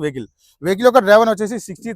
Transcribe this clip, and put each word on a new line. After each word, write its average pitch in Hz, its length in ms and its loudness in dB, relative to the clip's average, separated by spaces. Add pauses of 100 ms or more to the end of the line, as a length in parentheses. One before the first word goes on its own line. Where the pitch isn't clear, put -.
వెహికల్. 131 220 -8 (380)
వెహికల్ 196 240 0
యొక్క 240 180 4
డ్రైవర్ 220 260 6
వచ్చేసి 214 240 -6 (100)
సిక్స్టీ 220 280 -12